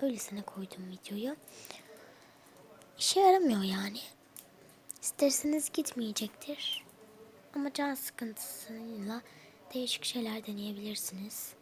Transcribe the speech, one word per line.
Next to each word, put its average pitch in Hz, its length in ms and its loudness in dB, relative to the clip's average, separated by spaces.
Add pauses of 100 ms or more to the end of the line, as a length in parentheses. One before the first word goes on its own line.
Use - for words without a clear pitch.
Öylesine 220 400 0
koydum 190 500 -8
videoyu. 208 440 -6 (1600)
İşe - 200 4
yaramıyor 359 440 10
yani. 196 360 0 (1000)
Stresiniz 294 720 2
gitmeyecektir. - 1120 -4 (680)
Ama 277 180 0
can 285 220 0
sıkıntısıyla 226 1300 -8 (520)
değişik 254 320 -2
şeyler 220 400 -2
deneyebilirsiniz. 208 1160 -6